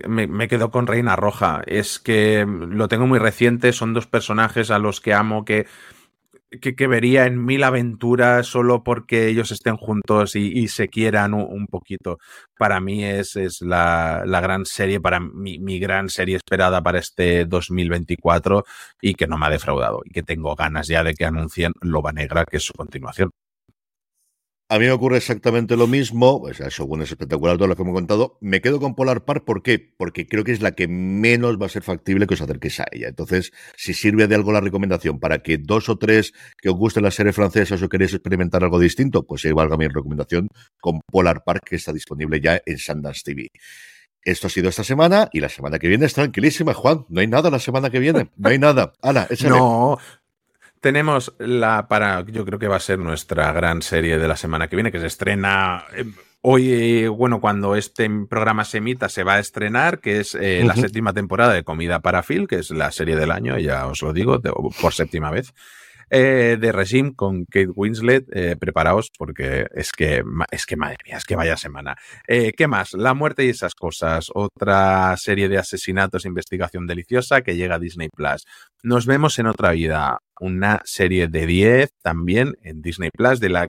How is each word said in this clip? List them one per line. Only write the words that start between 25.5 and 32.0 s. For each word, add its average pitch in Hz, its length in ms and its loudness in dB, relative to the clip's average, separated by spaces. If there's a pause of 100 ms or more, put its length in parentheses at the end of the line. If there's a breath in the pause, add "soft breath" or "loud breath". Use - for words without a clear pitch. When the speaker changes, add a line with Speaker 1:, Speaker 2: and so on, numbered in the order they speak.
Speaker 2:
lo 117 100 6
mismo, 127 520 4
o 69 140 -12
sea, 69 160 -10
Shogun 78 340 -6
es 76 100 -8
espectacular, 78 440 0
todo 95 120 2
lo 87 80 0
que 95 60 -4
hemos 90 120 -2
contado. 104 460 0
Me 104 200 0
quedo 139 200 0
con 135 160 -4
Polar 131 280 0
Park, 143 200 -4
¿por 98 180 -2
qué? 113 160 2
Porque - 480 -10
creo 107 160 -2
que 107 80 -4
es 110 100 -2
la 104 120 -2
que 90 160 -2
menos 107 680 0
va 98 100 -4
a - 20 -4
ser 101 160 -8
factible 95 420 0